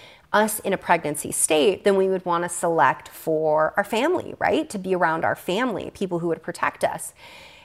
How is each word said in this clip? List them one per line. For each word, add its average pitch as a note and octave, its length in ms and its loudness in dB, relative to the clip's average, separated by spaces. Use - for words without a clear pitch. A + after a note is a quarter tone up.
us G#3+ 260 2
in G3 140 -2
a F3+ 40 0
pregnancy E3+ 540 -2
state, B3 540 2
then G3 100 6
we F#3+ 140 2
would F#3 160 -2
wanna F3 240 0
select D#3+ 580 2
for D#3 680 0
our G3+ 80 2
family, C#4+ 540 -2
right? D#4 320 0
To G#3+ 60 -8
be F#3 160 -2
around D#3+ 300 0
our A#2 140 0
family, G3+ 560 -4
people F#3 260 -4
who E3+ 80 -2
would D#3+ 160 -2
protect - 400 -4
us. - 300 -4